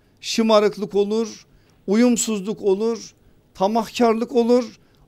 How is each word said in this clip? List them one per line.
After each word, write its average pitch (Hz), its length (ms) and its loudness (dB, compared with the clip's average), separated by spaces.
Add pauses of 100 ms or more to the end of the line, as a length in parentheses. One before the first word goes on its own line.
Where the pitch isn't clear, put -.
(220)
şımarıklık 208 760 0
olur, 214 500 -2 (420)
uyumsuzluk 220 760 0
olur, 202 520 -2 (400)
tamahkarlık 226 760 0
olur, 240 480 0 (280)